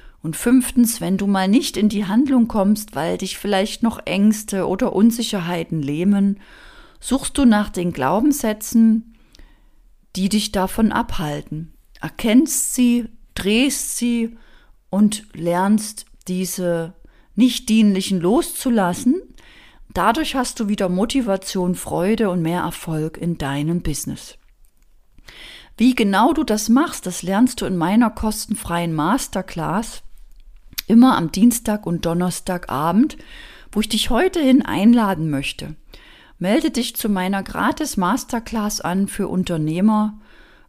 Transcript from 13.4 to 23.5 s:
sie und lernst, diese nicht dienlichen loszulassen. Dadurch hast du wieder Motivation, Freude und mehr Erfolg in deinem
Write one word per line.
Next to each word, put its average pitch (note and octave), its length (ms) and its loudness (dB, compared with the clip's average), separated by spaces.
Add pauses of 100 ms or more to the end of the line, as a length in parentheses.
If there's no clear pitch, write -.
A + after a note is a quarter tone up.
sie A#3 400 -2 (540)
und G#3 340 2 (100)
lernst, F#3 680 0 (240)
diese F3+ 640 -2 (400)
nicht A#3 340 2
dienlichen G3+ 520 2
loszulassen. A3+ 1040 0 (720)
Dadurch A3+ 400 0
hast B3 260 -4
du G#3+ 80 -2
wieder G3+ 200 -2
Motivation, F#3+ 840 -2
Freude F#3+ 560 -2
und F3+ 120 -2
mehr E3 180 -2
Erfolg D#3+ 560 -6
in E3+ 220 -4
deinem D3+ 440 -4